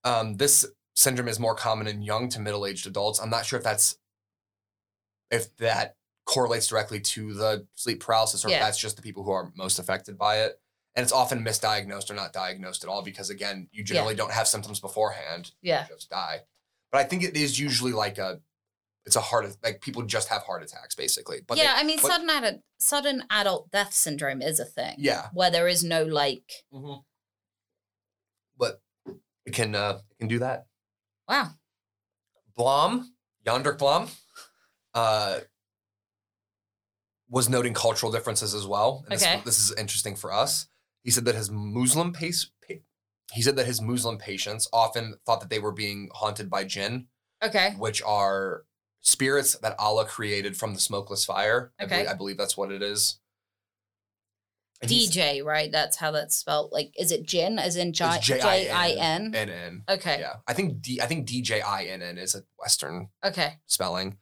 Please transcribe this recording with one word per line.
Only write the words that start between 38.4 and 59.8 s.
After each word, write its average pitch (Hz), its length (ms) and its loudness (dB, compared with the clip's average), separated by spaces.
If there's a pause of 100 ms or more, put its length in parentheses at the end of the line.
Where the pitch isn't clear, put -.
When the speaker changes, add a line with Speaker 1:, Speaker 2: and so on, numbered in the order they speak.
Speaker 1:
as 104 120 -4
well. 107 400 2
And 208 80 -6
this, 190 80 2
Speaker 2:
Okay. 180 220 4
Speaker 1:
this 117 140 2
is - 140 2
interesting 104 440 -4
for 85 160 -8
us. - 360 2 (340)
He 123 80 -6
said 117 140 4
that 117 100 2
his 107 160 -4
Muslim 123 600 0
pace, 170 380 -4 (160)
pa-, - 100 -12 (560)
he 113 100 -2
said 135 140 4
that 127 100 2
his 117 140 -2
Muslim 113 380 -2
patients 101 540 -4
often 113 520 2
thought 117 160 2
that 90 100 -12
they 110 80 0
were 104 140 -2
being 101 420 -6
haunted 107 360 -4
by 98 140 -2
jinn, 104 440 -4 (340)
Speaker 2:
Okay. 208 360 2
Speaker 1:
which 104 240 -2
are 98 640 0 (340)
spirits 135 600 4
that 110 180 0
Allah 107 240 4
created 101 520 -2
from 107 180 -4
the 92 60 -8
smokeless 101 440 0
fire. 104 540 2
I 202 60 -4
Speaker 2:
Okay. 190 180 0
Speaker 1:
belie-, - 80 -2
I 101 40 -2
believe 196 220 -6
that's 196 200 0
what 98 140 -2
it 98 120 -6
is. 104 360 0 (1600)
And 120 80 -2
he's 233 180 6
Speaker 2:
D 170 60 0
J, 143 280 2
right? 151 280 0
That's 151 260 0
how 156 140 -2
that's 151 260 -2
spelled. 151 360 0
Like, 143 260 -2
is 165 140 2
it 160 120 -2
jinn 180 340 0
as 170 180 -2
in 175 160 0
J-, 170 240 2
Speaker 1:
It's 110 100 0
J 127 140 4
I 190 180 6 (320)
N - 80 0
N - 0 -
N. 170 340 0
Speaker 2:
J 113 80 0
I 101 160 -4 (100)
N? 90 220 -12